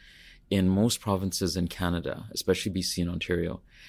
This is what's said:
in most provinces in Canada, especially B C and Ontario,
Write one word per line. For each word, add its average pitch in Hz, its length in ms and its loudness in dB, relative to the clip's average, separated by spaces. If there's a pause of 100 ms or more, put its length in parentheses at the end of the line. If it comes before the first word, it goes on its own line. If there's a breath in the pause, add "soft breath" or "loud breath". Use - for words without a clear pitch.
(480 loud breath)
in 95 200 4
most 101 320 4
provinces 95 560 0
in 87 120 0
Canada, 87 640 -4
especially - 400 0
B 92 100 -2
C - 200 -2
and 87 80 0
Ontario, 85 500 -2 (280 loud breath)